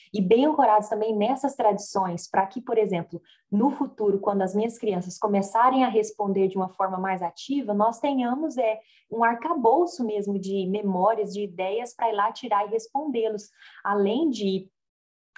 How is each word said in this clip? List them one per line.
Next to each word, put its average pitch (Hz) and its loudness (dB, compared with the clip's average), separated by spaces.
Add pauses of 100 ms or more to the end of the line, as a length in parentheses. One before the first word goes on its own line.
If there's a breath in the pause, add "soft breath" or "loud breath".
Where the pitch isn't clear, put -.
(120)
e 208 0
bem 226 6
ancorados 233 4
também 220 -2
nessas 262 0
tradições, 196 0
pra 190 0
que, 214 -10
por 240 -4
exemplo, 180 0 (300 soft breath)
no 226 2
futuro, 214 -2
quando 202 0
as 185 -2
minhas 220 -2
crianças 180 -4
começarem 226 2
a 247 2
responder 196 0
de 190 -8
uma 185 -2
forma 190 -4
mais 185 -4
ativa, 214 -6
nós 214 0
tenhamos, 269 -2
é, 220 0 (320 soft breath)
um 226 0
arcabouço 262 2
mesmo 202 -2
de 190 -4
memórias, 196 0
de 202 -6
ideias 196 -6
pra 226 -2
ir 220 -4
lá 208 0
tirar 214 -2
e 196 -10
respondê-los, 226 -4 (320 loud breath)
além 208 0
de, 196 -2 (680)